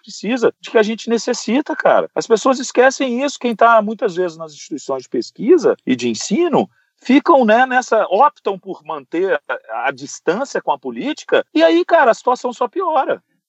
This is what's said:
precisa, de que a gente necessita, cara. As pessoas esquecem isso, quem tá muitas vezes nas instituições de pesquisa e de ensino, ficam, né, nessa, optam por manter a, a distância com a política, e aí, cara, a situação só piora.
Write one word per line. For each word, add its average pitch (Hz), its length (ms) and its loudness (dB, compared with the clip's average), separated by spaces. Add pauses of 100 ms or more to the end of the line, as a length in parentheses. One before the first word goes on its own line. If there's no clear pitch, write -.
precisa, 226 600 -4
de - 100 -18
que - 80 2
a - 60 4
gente 226 260 -6
necessita, 240 640 -2
cara. 104 400 2
As - 120 -4
pessoas 247 340 2
esquecem 254 640 0
isso, 285 140 -4
quem 233 160 -4
tá 226 280 4
muitas 208 320 -4
vezes 175 220 -4
nas 160 160 -16
instituições 135 500 -8
de - 60 -20
pesquisa 175 760 0
e 127 120 0
de 120 120 -4
ensino, 202 640 0 (340)
ficam, 277 400 4
né, 226 220 4
nessa, 233 420 0
optam 208 480 0
por 175 280 -14
manter 160 640 -4
a, 120 400 -6
a - 20 0
distância 156 720 -6
com - 80 -4
a 143 80 -2
política, 139 720 -4
e 302 100 0
aí, 330 220 4
cara, 302 280 4
a - 20 2
situação 247 380 -4
só 247 160 -4
piora. 330 520 -2 (280)